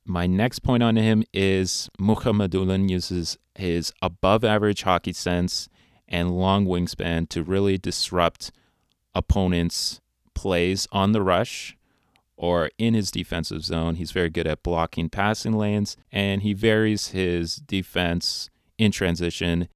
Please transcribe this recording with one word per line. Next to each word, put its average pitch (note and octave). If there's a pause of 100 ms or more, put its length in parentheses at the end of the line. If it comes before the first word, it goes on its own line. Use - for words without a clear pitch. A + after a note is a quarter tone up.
My F2
next G2+
point A#2+
on A#2
him A2
is F#2+ (100)
Mukhamadullin F#2+
uses F2+ (180)
his F2
above-average G#2
hockey F2+
sense F2 (380)
and F2
long F#2+
wingspan F2
to E2+
really F#2+
disrupt F2+ (640)
opponents' F2+ (320)
plays F#2
on G2
the A2
rush F#2+ (600)
or E2+
in A2+
his G#2
defensive E2
zone. E2+
He's E2
very F2
good D#2+
at D#2
blocking E2
passing A2
lanes, G#2 (160)
and G2
he G#2
varies A2
his F2
defense F2+ (300)
in G#2+
transition. F2